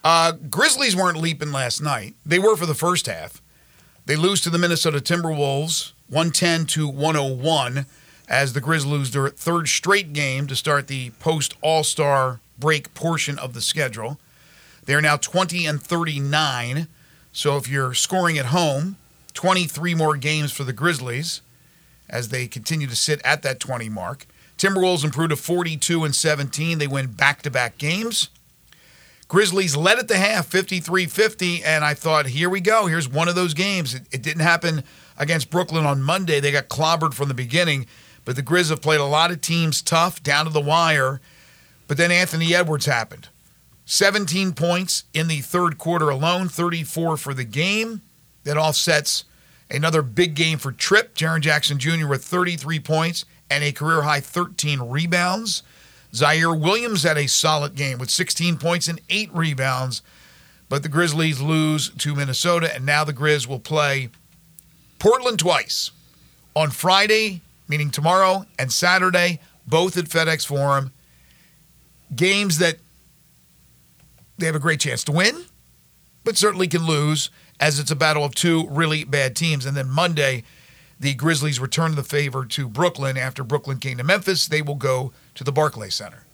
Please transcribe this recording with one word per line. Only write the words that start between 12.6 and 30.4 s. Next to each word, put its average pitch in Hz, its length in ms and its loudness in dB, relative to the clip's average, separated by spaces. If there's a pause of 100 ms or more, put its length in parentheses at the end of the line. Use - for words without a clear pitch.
portion 156 460 -2
of 123 140 -10
the 117 80 -8
schedule. 127 580 -4 (680)
They 135 80 0
are 151 80 4
now 151 140 4
twenty 175 500 -2
and 147 160 -2
thirty-nine. 147 1080 -2 (420)
So 143 240 -2
if 127 140 -4
you're 131 240 -2
scoring 170 440 0
at 127 100 -2
home, 160 500 0 (360)
twenty-three 175 600 0
more 156 220 2
games 147 340 -2
for 139 140 -6
the 127 80 -6
Grizzlies 131 680 -4 (680)
as 117 180 -6
they 127 200 -4
continue 143 400 -4
to 120 80 -8
sit 151 280 0
at 147 200 2
that 131 180 -4
twenty 123 260 -6
mark. 107 400 -8 (300)
Timberwolves 185 480 2
improved 156 240 0
to 147 80 0
forty-two 165 680 -2
and 147 100 0
seventeen. 151 640 0
They 147 100 0
win 135 200 -2
back-to-back 131 680 -2
games. 208 520 -2 (960)
Grizzlies 185 480 2
led 185 220 4
at 247 120 -4
the 202 80 4
half, 196 280 2